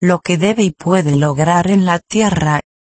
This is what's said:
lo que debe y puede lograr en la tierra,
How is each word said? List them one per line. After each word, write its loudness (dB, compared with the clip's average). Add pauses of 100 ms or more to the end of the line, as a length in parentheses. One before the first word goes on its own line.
lo 0
que -4
debe 0
y 0
puede -2
lograr 0
en 2
la 0
tierra, -2 (220)